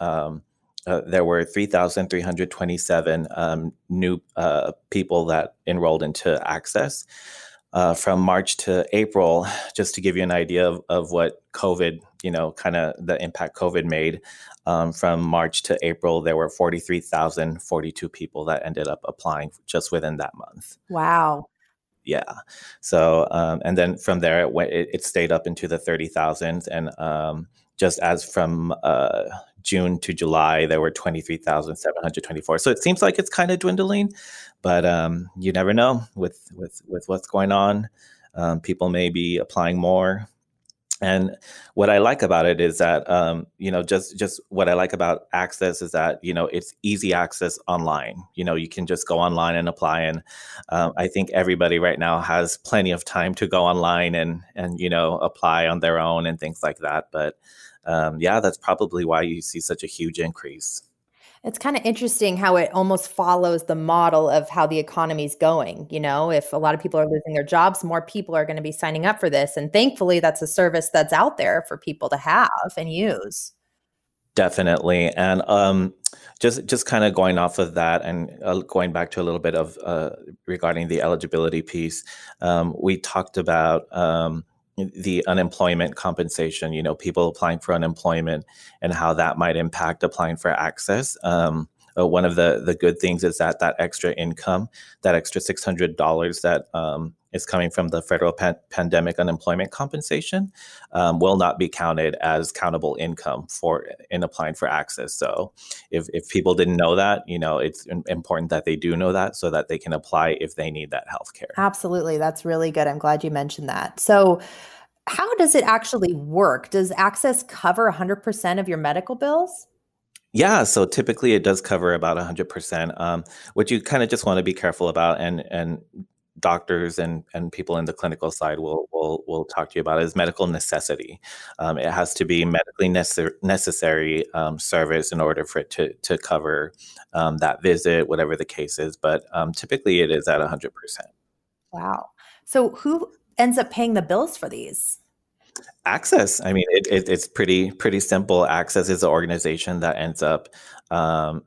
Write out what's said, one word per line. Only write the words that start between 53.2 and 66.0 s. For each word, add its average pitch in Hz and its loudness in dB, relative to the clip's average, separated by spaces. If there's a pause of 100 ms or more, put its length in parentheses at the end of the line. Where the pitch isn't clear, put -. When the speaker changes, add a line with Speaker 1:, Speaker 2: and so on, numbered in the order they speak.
Speaker 1:
to 104 -4
go 90 2
online 87 2
and, 85 -2 (140)
and, 87 -6
you 90 0
know, 85 2
apply 82 2
on 85 0
their 82 2
own 82 0
and 82 -4
things 80 -10
like 76 -4
that. 78 -4
But, 76 -4 (500)
um, 80 -2
yeah, 95 2
that's 95 0
probably 90 -2
why 80 2
you 85 -4
see - -10
such 82 -6
a - -8
huge 82 -8
increase. 82 -8 (640)
Speaker 2:
It's 226 -8
kinda 277 -2
interesting 220 0
how 185 4
it 170 2
almost 190 2
follows 175 2
the 165 0
model 160 4
of 143 4
how 165 2
the 156 0
economy's 151 -2
going. 160 0
You 156 -4